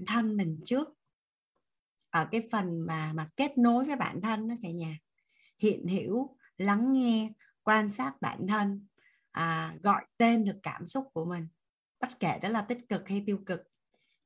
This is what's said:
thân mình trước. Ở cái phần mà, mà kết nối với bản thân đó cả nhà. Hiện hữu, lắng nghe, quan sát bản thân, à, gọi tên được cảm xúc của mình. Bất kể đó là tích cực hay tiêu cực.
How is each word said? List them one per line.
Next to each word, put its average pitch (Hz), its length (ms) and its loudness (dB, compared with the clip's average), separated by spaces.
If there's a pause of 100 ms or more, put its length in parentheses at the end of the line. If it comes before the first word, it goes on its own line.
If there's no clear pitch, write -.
thân 220 300 0
mình 160 280 0
trước. 285 220 0 (1200)
Ở 160 220 0
cái 226 200 -2
phần 185 280 -2
mà, 160 340 -4
mà 156 220 -6
kết 285 220 -2
nối 240 280 6
với 294 100 -2
bản - 260 -4
thân 220 260 -2
đó 233 160 -4
cả 175 60 -6
nhà. 165 280 -6 (600)
Hiện 208 300 2
hữu, 190 500 0 (200)
lắng 208 340 2
nghe, 233 400 4 (320)
quan 214 260 4
sát 262 320 -6
bản - 260 -4
thân, 202 400 0 (440)
à, 160 520 -4
gọi 202 220 4 (120)
tên 233 280 6
được 196 180 -2
cảm 170 240 -8
xúc 269 260 -4
của 165 120 -4
mình. 170 220 -6 (520)
Bất 240 200 -8
kể 160 220 -2
đó 180 80 -4
là 220 120 0
tích 240 280 -6
cực 196 200 -4
hay 202 160 -2
tiêu 202 200 -2
cực. 180 140 -4 (680)